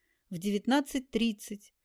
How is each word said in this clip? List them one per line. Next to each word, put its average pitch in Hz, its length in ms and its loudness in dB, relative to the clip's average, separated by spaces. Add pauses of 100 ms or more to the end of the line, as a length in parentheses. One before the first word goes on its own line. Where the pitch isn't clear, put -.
(300)
в 185 80 -6
девятнадцать 233 720 0
тридцать 214 640 -4 (120)